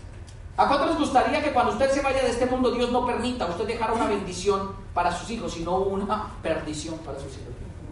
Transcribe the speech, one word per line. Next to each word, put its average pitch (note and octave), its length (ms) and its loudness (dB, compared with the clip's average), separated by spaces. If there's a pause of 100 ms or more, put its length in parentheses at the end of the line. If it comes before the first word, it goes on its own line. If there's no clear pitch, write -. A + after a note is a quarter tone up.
(560)
¿A - 100 6
cuánto C#4+ 200 4
les D#4+ 120 2
gustaría C4 440 4
que D4 100 0
cuando A#3+ 200 4
usted C4+ 180 4
se C#4 120 2
vaya C4+ 200 2
de B3+ 80 4
este B3 160 2
mundo, B3 260 2
Dios A#3+ 180 0
no B3+ 160 2
permita, A#3 400 -2
usted F3 200 -2
dejara A3+ 260 -2
una A#3 140 2
bendición G3 680 0 (200)
para F3 240 2
sus - 140 -8
hijos E3+ 260 -4
y E3 40 -6
no F3 160 0
una G3 560 0 (100)
perdición D#3 560 -4
para C#3 200 -10
sus C#3 160 -10
hijos? - 200 -12 (380)